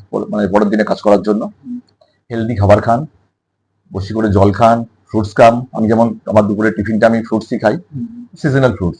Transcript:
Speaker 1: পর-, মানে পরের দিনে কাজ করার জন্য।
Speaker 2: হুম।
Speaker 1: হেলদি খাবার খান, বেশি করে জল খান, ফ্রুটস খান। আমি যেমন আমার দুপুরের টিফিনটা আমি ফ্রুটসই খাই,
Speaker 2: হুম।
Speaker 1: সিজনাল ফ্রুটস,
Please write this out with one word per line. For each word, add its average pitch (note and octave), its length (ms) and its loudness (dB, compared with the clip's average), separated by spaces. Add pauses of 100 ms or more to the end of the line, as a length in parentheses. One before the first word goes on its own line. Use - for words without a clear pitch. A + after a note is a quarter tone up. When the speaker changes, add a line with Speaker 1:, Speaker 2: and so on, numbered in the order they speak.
(120)
Speaker 1:
পর-, G#2 180 -6
মানে G#2 180 -2
পরের G#2 220 0
দিনে G#2+ 140 0
কাজ F2+ 180 -4
করার G#2 200 2
জন্য। G#2 240 -2
Speaker 2:
হুম। B3 340 -14 (520)
Speaker 1:
হেলদি A2+ 240 -4
খাবার G2+ 260 4
খান, A#2+ 240 -2 (880)
বেশি G2 200 -8
করে A2 180 0
জল G2 200 2
খান, A#2 320 2
ফ্রুটস - 500 -6
খান। A#2+ 380 4
আমি A2 160 -2
যেমন A2+ 380 0
আমার G#2 220 2
দুপুরের G#2+ 260 0
টিফিনটা A2 340 0
আমি A2+ 160 0
ফ্রুটসই A2 360 -4
খাই, A2+ 160 0
Speaker 2:
হুম। E3+ 500 -12 (160)
Speaker 1:
সিজনাল C3 340 0
ফ্রুটস, F2 240 -4